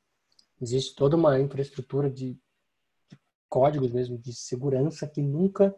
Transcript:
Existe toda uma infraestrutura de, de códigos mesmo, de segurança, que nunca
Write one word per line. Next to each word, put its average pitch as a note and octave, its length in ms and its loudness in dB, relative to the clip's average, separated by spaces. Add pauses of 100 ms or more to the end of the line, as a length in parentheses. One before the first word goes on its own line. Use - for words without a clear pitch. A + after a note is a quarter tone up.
(600)
Existe B2+ 320 -2
toda C#3+ 220 2
uma D3+ 240 4
infraestrutura C#3 720 -2
de, B2+ 240 -8
de - 840 -20 (300)
códigos C3+ 440 2
mesmo, B2 260 -4
de A#2 160 -12
segurança, C3 720 -4
que D3+ 140 -6
nunca G3 560 2